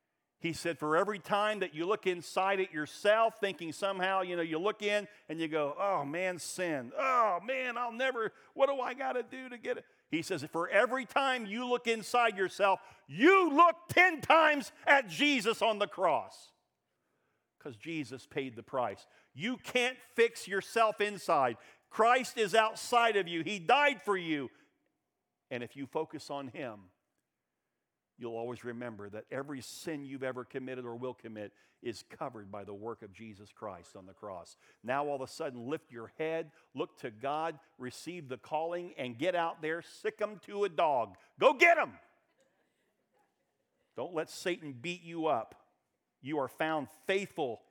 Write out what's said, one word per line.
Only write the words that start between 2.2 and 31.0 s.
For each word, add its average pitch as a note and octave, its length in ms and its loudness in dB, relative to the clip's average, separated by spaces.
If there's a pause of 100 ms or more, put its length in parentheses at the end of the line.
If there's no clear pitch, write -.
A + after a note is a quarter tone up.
at F#3+ 120 -2
yourself, G#3 680 2
thinking E3+ 340 -4
somehow, F#3+ 480 0
you F3+ 140 -4
know, E3+ 80 0
you D#3+ 160 -2
look G#3 240 -2
in G#3 240 0 (200)
and D#3+ 120 -8
you D#3+ 80 -2
go, D3+ 300 0
'Oh, F#3 280 0
man, F3 320 -4
sin. D3+ 580 -4
Oh, B3 480 2
man, B3+ 320 -4
I'll A#3+ 160 -4
never, A#3+ 400 -2 (220)
what C4+ 140 4
do C#4 120 0
I B3+ 140 -4
gotta C4 300 -4
do C4 260 -14
to A#3+ 80 -14
get B3 220 -6
it?'" - 60 -16 (240)
He D#3+ 120 -2
says, D#3 240 -4
"For E3+ 240 -2
every B3 360 4
time B3+ 420 0
you A3+ 180 -4
look B3 220 0
inside A3+ 500 2
yourself, F#3+ 420 2 (280)
you E4 420 8
look E4 260 8 (140)
ten E4+ 320 6
times D4+ 500 4 (140)
at C#4 220 6
Jesus A3 560 0
on G#3+ 160 2
the G3+ 80 0
cross, C#3+ 640 -2 (1040)
'cause C3+ 180 -14
Jesus C3 520 -10
paid C3 280 -6
the A2 80 -14
price." A2+ 440 -4 (260)
You G3+ 240 -4
can't B3 420 -2 (140)
fix A#3 340 2
yourself G#3 540 0
inside. D#3+ 560 2 (320)
Christ A#3+ 480 4
is G#3 160 0
outside A3 640 4
of F#3+ 120 0
you. E3+ 160 -2
He G3+ 160 -4
died C4 440 4
for G3+ 120 0
you. D#3+ 360 -2 (1000)
And B2 140 -4
if A#2 120 -14
you C#3 120 -10
focus D#3 420 -6
on C#3 200 -8
him, A2 420 -12 (1300)
you'll A#2 180 -8
always A#2 280 -8
remember A#2 460 -10
that G#2+ 220 -14
every C#3 300 -8
sin D3 440 -10
you've C3+ 180 -12
ever B2+ 200 -4
committed B2+ 420 -10
or A#2 100 -10
will B2 180 -6